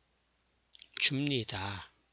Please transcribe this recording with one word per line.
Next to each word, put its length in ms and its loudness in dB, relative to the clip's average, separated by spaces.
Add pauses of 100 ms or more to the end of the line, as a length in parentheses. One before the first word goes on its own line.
(1000)
줍니다. 920 0 (200)